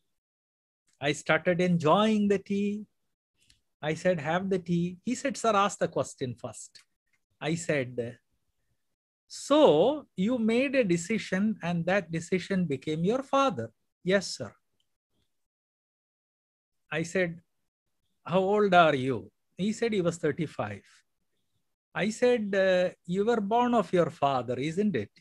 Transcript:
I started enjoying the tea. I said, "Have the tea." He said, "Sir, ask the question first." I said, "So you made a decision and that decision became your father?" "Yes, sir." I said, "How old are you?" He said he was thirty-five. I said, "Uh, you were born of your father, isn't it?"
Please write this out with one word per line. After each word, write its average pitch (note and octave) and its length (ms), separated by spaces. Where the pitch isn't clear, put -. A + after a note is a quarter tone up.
I C#3+ 120
started D#3+ 480
enjoying F3+ 680
the G3+ 120
tea. G3+ 480
I D#3 140
said, F3+ 260
"Have F3 300
the F#3+ 80
tea." F3 460
He A#3+ 100
said, B3+ 220
"Sir, A3+ 180
ask G3 240
the F3+ 80
question C3+ 480
first." - 480
I D#3 140
said, B2+ 640
"So C4 880
you A3 220
made A#3+ 360
a C4 80
decision G3 800
and E3+ 240
that F3+ 240
decision F3+ 560
became D#3 380
your A#3+ 180
father?" C4 480
"Yes, F#3 360
sir." G#2 140
I D#3 120
said, E3+ 400
"How E3+ 160
old G3+ 340
are D#3+ 200
you?" B2+ 360
He G#3 160
said A#3 200
he G#3 80
was E3+ 180
thirty-five. C3 640
I F3 160
said, A3 440
"Uh, F#3 360
you F#3+ 180
were A3+ 160
born A#3+ 340
of G3+ 180
your E3+ 180
father, C3 480
isn't D#3+ 380
it?" G#2 140